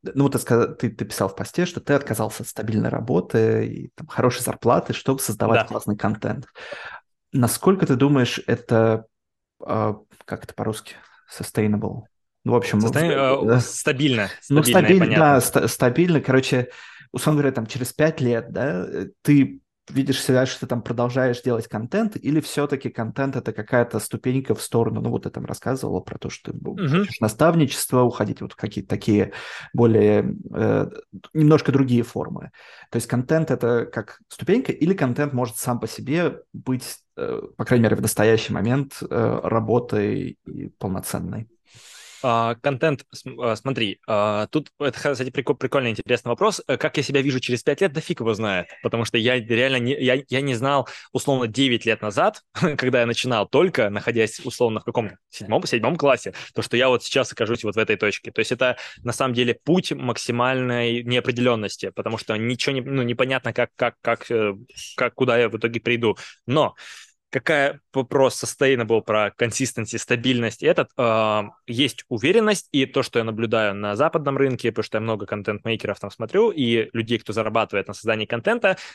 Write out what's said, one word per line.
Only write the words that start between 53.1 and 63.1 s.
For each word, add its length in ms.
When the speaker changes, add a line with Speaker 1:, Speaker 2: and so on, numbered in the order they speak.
Speaker 2:
только 440
находясь, 480
условно, 400
в 40
каком-то 340
седьмом, 380
седьмом 280
классе, 380
то, 80
что 120
я 140
вот 140
сейчас 280
окажусь 320
вот 120
в 40
этой 180
точке. 340
То 80
есть 120
это, 260
на 100
самом 220
деле, 280
путь 280
максимальной 1120
неопределённости, 920
потому 220
что 180
ничего 380
не, 80
ну, 220
непонятно, 500